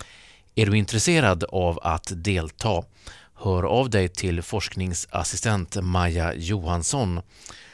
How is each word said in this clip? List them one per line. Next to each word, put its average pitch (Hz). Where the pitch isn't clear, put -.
Är 110
du 101
intresserad 107
av 87
att 82
delta? 87
Hör 92
av 117
dig 95
till 85
forskningsassistent 92
Maja 87
Johansson. 87